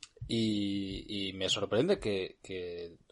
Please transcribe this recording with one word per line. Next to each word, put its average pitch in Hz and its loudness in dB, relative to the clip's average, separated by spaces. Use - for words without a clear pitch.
y, 101 0
y 92 -6
me 95 0
sorprende 107 4
que, 98 -2
que, 87 -8